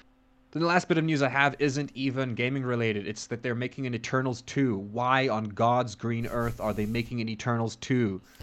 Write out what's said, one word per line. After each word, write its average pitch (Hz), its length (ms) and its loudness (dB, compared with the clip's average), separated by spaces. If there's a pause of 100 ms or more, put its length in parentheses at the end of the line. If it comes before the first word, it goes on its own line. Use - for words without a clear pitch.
(520)
Then 156 100 -4
the 170 60 2
last 175 200 4
bit 165 100 4
of 156 60 2
news 156 180 2
I 135 80 2
have 139 300 2
isn't 143 360 0
even 127 400 -2
gaming 127 280 0
related. 117 440 0
It's 110 200 -8
that 120 160 -6
they're 123 120 0
making 127 320 -4
an 120 80 -4
Eternals 127 460 -2
two. 131 360 0
Why 123 520 2
on 110 160 0
God's 117 500 2
green 117 320 -2
earth 117 340 -2
are 107 120 0
they 107 120 -2
making 117 360 -2
an 113 80 -4
Eternals 113 480 -2
two? 110 440 0 (220)